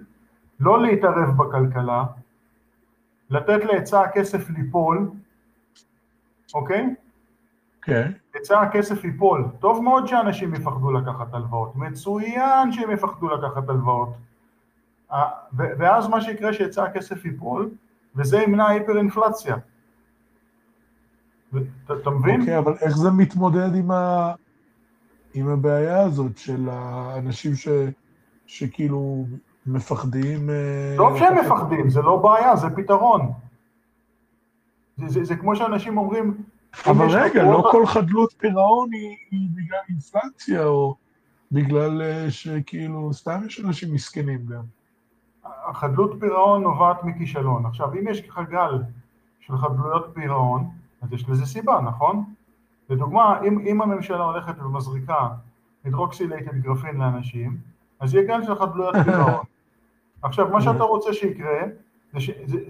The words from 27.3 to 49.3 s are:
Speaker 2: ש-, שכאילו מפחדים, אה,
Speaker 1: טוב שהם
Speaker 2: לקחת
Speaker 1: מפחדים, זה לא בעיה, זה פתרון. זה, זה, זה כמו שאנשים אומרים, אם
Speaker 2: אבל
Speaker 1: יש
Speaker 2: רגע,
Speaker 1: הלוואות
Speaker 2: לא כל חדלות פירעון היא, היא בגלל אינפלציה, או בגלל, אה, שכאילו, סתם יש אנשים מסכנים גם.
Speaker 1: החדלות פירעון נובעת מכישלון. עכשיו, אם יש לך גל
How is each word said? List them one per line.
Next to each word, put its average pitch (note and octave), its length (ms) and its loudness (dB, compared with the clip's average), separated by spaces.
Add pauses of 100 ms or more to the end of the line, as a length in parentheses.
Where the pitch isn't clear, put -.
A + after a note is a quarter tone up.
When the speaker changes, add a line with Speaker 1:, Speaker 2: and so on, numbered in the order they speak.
Speaker 2:
ש-, C3+ 120 -6 (800)
שכאילו C#3 800 -4 (400)
מפחדים, C3+ 840 -2
אה, C#3+ 480 -4
Speaker 1:
טוב A#3 200 6
שהם F4+ 180 6
Speaker 2:
לקחת E4 100 4
Speaker 1:
מפחדים, D3+ 440 2
זה C3+ 120 4
לא E3+ 160 6
בעיה, A3 380 6
זה D#3+ 140 0
פתרון. G3 600 2 (1700)
זה, D#3+ 100 -10
זה, E3+ 160 -2
זה E3+ 120 -4
כמו G3 200 0
שאנשים A3 420 -2
אומרים, G#3 280 -2 (600)
אם D3 40 6
Speaker 2:
אבל D3 160 6
Speaker 1:
יש D#3+ 80 4
Speaker 2:
רגע, G#3+ 260 4
Speaker 1:
הלוואות - 240 8
Speaker 2:
לא A3+ 60 6
כל A3+ 140 8
חדלות A3 520 2
פירעון G#3+ 560 4
היא, G#3 220 -10 (160)
היא F#3+ 240 -2
בגלל F#3 240 -6 (100)
אינפלציה, F#3 760 -4
או C#3+ 300 2 (560)
בגלל, D3 500 2
אה, D#3+ 280 -4
שכאילו, D#3 840 -6
סתם E3+ 320 -8
יש G#3+ 200 -14
אנשים E3 280 -4
מסכנים C3+ 520 -6
גם. A#2+ 160 -10 (840)
Speaker 1:
החדלות D3 760 -4
פירעון G3+ 440 2
נובעת F3 400 2
מכישלון. C3+ 640 -2
עכשיו, C#3 280 -6
אם G3 140 -6
יש - 220 -8
לך F3 200 -10
גל D#3 340 -2 (560)